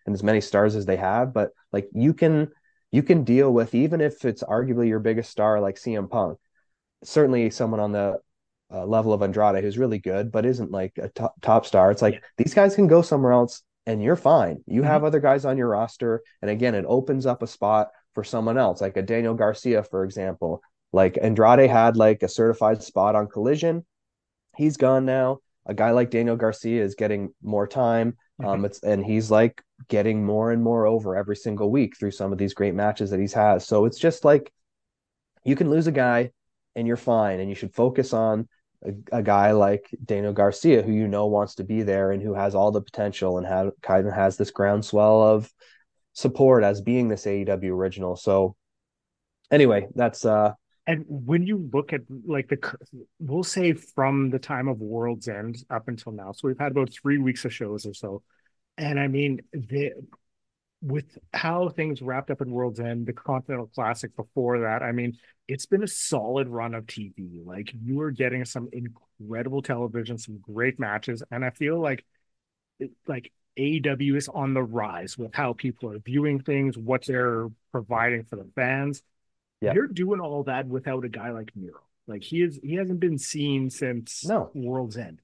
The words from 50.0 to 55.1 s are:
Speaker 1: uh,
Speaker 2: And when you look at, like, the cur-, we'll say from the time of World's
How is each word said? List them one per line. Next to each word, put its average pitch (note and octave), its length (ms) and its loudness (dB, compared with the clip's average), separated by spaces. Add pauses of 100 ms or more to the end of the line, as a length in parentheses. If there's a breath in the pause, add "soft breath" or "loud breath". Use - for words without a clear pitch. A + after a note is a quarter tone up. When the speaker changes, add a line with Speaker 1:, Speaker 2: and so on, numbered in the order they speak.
Speaker 1:
uh, G#2+ 300 2 (320)
Speaker 2:
And D#3 200 -2
when D3 400 -2
you F#3 260 -4
look C#3+ 200 -2
at, C#3 80 -4 (260)
like, C#3 220 -4
the C#3+ 80 -2
cur-, - 220 -10 (420)
we'll D#3+ 240 -4
say F3 300 0
from C3+ 560 0
the C3 80 -2
time C3 280 -6
of A#2+ 140 -4
World's A2+ 480 -6